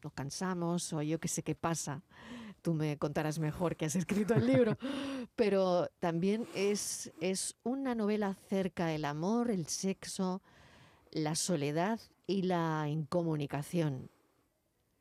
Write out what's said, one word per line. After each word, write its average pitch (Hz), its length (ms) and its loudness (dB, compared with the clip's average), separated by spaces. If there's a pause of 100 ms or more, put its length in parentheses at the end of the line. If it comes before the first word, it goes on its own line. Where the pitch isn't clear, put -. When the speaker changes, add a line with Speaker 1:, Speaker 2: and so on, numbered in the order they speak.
Speaker 1:
nos 147 100 -8
cansamos 170 800 -2
o 151 100 -2
yo 156 180 0
qué 160 80 -4
sé - 140 -2
qué 156 120 -4
pasa. 156 480 -2 (600)
Tú 170 120 0
me 151 240 0
contarás 151 400 0
mejor 160 380 0
que - 80 -2
has 156 120 -2
escrito 202 380 2
el 220 120 6
libro. 247 340 6
Speaker 2:
<laughs> 269 560 -6
Speaker 1:
Pero 190 520 4 (120)
también 185 540 0
es, - 640 -2
es - 420 -2
una 262 320 -2
novela 208 340 2
acerca 190 580 0
del 151 180 0
amor, 196 460 0
el 180 160 0
sexo, 190 760 -2 (720)
la 156 240 0
soledad 165 680 0 (260)
y 190 160 2
la 165 460 2
incomunicación. 151 1200 0 (920)